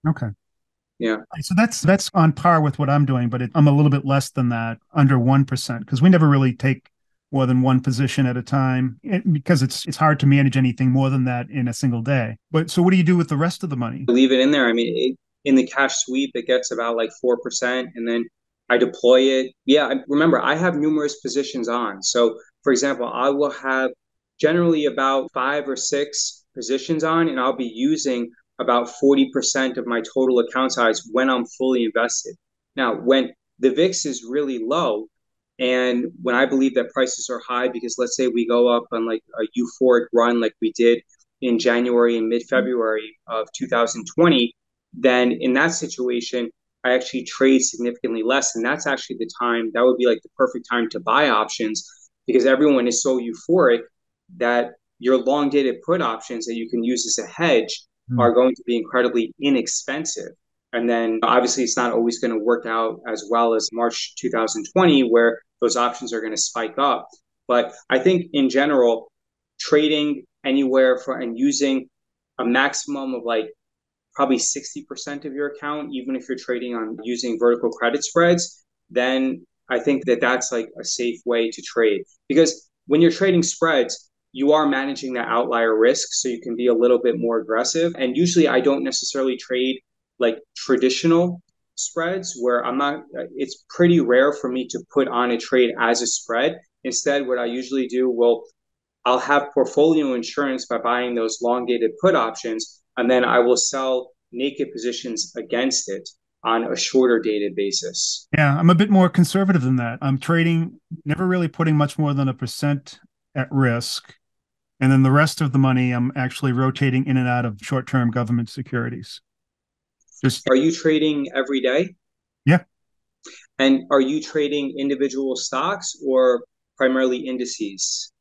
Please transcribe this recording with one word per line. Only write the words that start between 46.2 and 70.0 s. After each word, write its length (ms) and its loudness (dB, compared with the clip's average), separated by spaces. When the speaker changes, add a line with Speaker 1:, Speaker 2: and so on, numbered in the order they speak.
Speaker 2:
I 100 2
actually 300 -4
trade 360 4
significantly 640 -4
less. 320 0
And 80 -4
that's 220 -4
actually 320 -6
the 120 -8
time, 340 -2
that 100 2
would 140 4
be, 80 2
like, 160 2
the 140 -20
perfect 340 -2
time 200 -2
to 100 -10
buy 280 2
options, 600 -2
because 200 4
everyone 420 4
is 140 -2
so 160 0
euphoric 600 2
that 360 0
your 200 2
long 320 0
dated 340 0
put 160 0
options 460 -6
that 80 -6
you 160 -8
can 120 -2
use 240 -2
as 180 0
a 40 -14
hedge 560 0
Speaker 1:
Hmm. 100 -2
Speaker 2:
are 140 4
going 240 4
to 100 -20
be 100 0
incredibly 640 -2
inexpensive. 920 -4
And 160 -2
then 340 -2
obviously 400 2
it's 140 -2
not 160 -2
always 260 0
gonna 200 -2
work 280 0
out 400 -4
as 240 -6
well 240 2
as 180 -2
March 440 -4
two 120 -6
thousand 440 -4
twenty, 300 4
where 380 2
those 160 0
options 360 -4
are 80 -4
gonna 160 -8
spike 420 -6
up. 280 -2
But 280 0
I 100 2
think 320 2
in 160 2
general, 640 2
trading 640 0